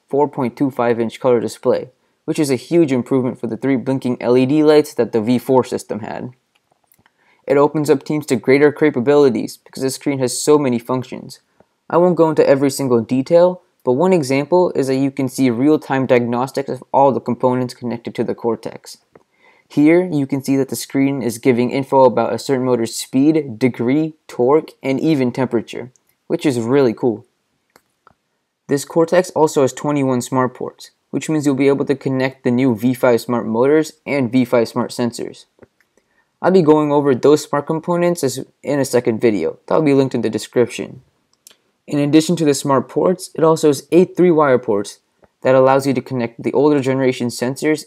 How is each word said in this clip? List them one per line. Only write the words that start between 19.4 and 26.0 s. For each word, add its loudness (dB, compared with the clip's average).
Here, 4
you -4
can -4
see -2
that 0
the -8
screen -2
is -6
giving 0
info 2
about 2
a -4
certain -4
motor's -2
speed, 0
degree, -2
torque, 0
and -2
even 0
temperature, -6